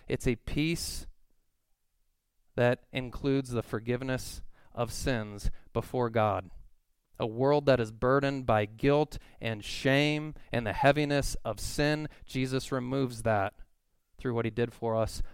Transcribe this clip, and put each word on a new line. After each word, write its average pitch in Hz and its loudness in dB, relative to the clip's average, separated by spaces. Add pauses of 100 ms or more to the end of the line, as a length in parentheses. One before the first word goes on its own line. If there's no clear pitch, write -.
It's 127 -2
a 123 2
peace - -4 (1500)
that 123 2
includes 131 -2
the 117 0
forgiveness 123 -4 (320)
of 117 -4
sins 107 -2 (240)
before 120 0
God. 104 2 (680)
A 123 0
world 135 2
that 127 8
is 110 -2
burdened 135 2
by 107 4
guilt 139 2 (200)
and 110 -6
shame 147 2 (180)
and 117 0
the 101 0
heaviness 143 2 (100)
of 107 -4
sin, 151 0 (160)
Jesus 131 -2
removes 127 -2
that 104 2 (640)
through 127 -4
what 117 0
he 113 -2
did 117 0
for 113 -2
us 110 0 (120)